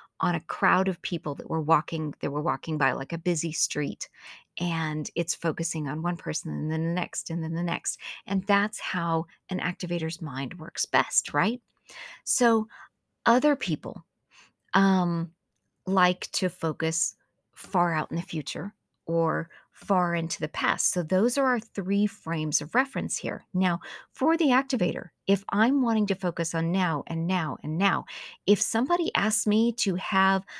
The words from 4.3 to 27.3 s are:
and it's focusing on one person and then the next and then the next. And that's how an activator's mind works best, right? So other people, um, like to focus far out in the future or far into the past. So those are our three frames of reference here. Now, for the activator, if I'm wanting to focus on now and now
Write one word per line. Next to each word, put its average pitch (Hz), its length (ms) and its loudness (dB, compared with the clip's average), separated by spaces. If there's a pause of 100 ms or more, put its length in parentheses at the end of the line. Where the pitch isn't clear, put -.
and 160 560 -2
it's - 180 -2
focusing 160 540 -2
on 156 140 -4
one 175 140 -2
person 156 360 -6
and 147 180 -4
then 160 140 -2
the 170 100 0
next - 360 -6
and 165 120 -2
then 160 120 -4
the 170 80 -2
next. - 360 -4 (280)
And 196 180 0
that's 202 340 0
how 165 480 -2 (220)
an 180 100 -4
activator's 170 640 -4
mind 143 380 -6
works - 260 -6
best, - 480 0
right? 196 260 2 (640)
So 226 460 2 (580)
other 254 300 6
people, - 480 -4 (680)
um, 180 580 4 (540)
like 185 460 2
to 185 160 0
focus 160 680 -2 (380)
far 175 400 0
out 156 160 -2
in - 60 -2
the 165 60 -2
future 160 520 -6 (300)
or 160 440 0 (240)
far 180 420 0
into 165 240 -4
the 151 100 -2
past. - 440 0
So 180 100 0
those 190 340 2
are 277 100 2
our 247 140 2
three 202 460 0
frames 156 540 -2
of 151 140 -6
reference 247 440 -2
here. - 340 -6
Now, 180 280 2 (320)
for 320 240 2
the 330 100 4
activator, 247 640 2 (180)
if 196 220 2
I'm 247 340 4
wanting 220 240 2
to 196 80 2
focus 175 400 -2
on 165 160 0
now 175 380 0
and 165 180 -2
now 170 380 0